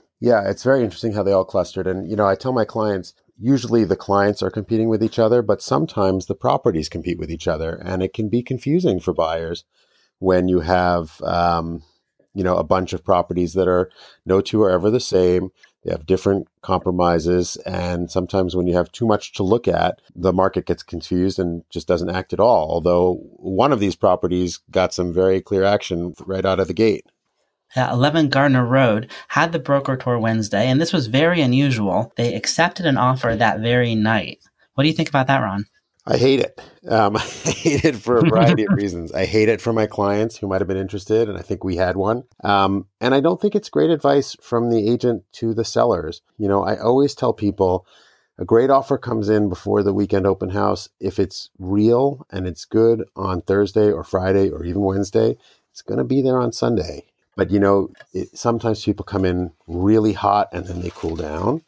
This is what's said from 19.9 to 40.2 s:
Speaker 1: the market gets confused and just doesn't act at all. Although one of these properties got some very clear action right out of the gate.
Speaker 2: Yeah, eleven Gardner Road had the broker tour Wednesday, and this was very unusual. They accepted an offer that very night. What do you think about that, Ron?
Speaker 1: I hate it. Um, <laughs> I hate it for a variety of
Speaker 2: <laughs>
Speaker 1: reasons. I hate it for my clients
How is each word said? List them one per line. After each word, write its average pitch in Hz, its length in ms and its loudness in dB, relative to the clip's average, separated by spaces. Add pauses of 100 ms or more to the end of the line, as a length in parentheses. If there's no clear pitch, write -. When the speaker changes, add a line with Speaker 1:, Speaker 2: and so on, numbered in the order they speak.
Speaker 1:
the 90 160 0
market 92 340 0
gets - 180 -4
confused 90 560 -4
and 85 300 -4
just - 180 -12
doesn't 87 220 0
act 90 240 -6
at - 60 -2
all. 98 300 2
Although 87 460 2 (220)
one 107 360 0
of 110 60 0
these 98 160 0
properties 90 640 0 (100)
got 90 240 0
some 90 180 -4
very 92 300 2
clear 95 220 -2
action 90 500 -2 (120)
right 95 200 -4
out 95 140 0
of 90 80 0
the 90 60 -4
gate. 107 320 2 (680)
Speaker 2:
Yeah, 127 180 0
eleven 147 340 2
Gardner 135 380 2
Road 120 440 2 (200)
had 165 240 -2
the 160 60 -2
broker 139 360 -2
tour 123 240 -2
Wednesday, 110 480 0
and 131 140 2
this 165 100 -2
was 139 160 0
very 160 340 2
unusual. 123 760 0
They 117 180 -2
accepted 170 500 -2
an 135 120 2
offer 123 360 0
that 107 280 0
very 120 340 2
night. 107 440 0 (340)
What 135 100 0
do 156 60 4
you 156 60 -2
think 160 120 -2
about 131 200 0
that, 135 120 2
Ron? 101 260 -4 (400)
Speaker 1:
I - 120 2
hate 135 220 4
it. - 200 -4 (300)
Um, 107 260 2
<laughs> - 20 0
I - 20 -4
hate - 640 -2
it 143 100 2
for 120 220 0
a 113 60 4
variety 113 420 4
of 196 80 2
Speaker 2:
<laughs> - 20 2
Speaker 1:
reasons. 87 380 -4
I 92 120 -2
hate 107 240 2
it 107 120 0
for 120 100 -2
my 110 140 0
clients 104 500 -2